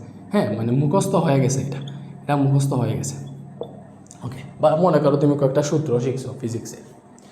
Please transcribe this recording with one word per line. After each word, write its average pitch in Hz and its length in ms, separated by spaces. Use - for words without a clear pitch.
হ্যাঁ, 131 260
মানে 113 140
মুখস্থ 151 440
হয়ে 160 240
গেছে - 220
এটা, - 160
এটা 143 120
মুখস্থ 139 380
হয়ে 113 240
গেছে। - 180
ওকে, - 180
বা 156 140
মনে 165 240
করো 143 160
তুমি 143 240
কয়েকটা 139 220
সূত্র 143 380
শিখছো 123 300
ফিজিক্সে, 113 360